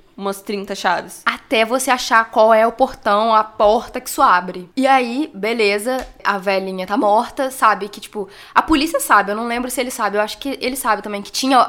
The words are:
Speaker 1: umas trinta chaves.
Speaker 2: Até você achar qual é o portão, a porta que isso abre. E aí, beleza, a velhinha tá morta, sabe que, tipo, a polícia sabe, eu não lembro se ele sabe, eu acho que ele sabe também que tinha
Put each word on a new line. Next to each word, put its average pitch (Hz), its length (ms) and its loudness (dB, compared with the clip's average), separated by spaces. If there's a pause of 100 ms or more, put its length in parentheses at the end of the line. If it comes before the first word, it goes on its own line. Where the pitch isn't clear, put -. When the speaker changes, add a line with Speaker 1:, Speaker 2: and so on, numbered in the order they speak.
(160)
Speaker 1:
umas 196 260 -6
trinta 196 320 -6
chaves. 175 520 -4
Speaker 2:
Até - 380 0
você 262 260 -2
achar 233 400 2
qual 226 240 6
é 220 120 6
o 233 60 0
portão, 226 600 0
a 214 100 4
porta - 560 0
que - 80 -14
isso - 140 -4
abre. 180 540 2
E 262 100 0
aí, 262 480 0
beleza, 214 720 -2 (180)
a 202 140 0
velhinha 190 480 -4
tá 208 100 -4
morta, 240 540 0
sabe 208 380 0
que, 208 120 -18
tipo, - 280 -12 (260)
a 247 80 2
polícia 311 380 0
sabe, 202 320 2
eu 208 40 -4
não 233 100 -6
lembro 247 240 -4
se 269 100 -6
ele 254 100 -4
sabe, 202 260 -4
eu 208 60 0
acho 214 160 -6
que 277 220 -8
ele 254 160 -4
sabe 214 260 -2
também 208 200 -8
que - 100 -16
tinha 262 260 2 (100)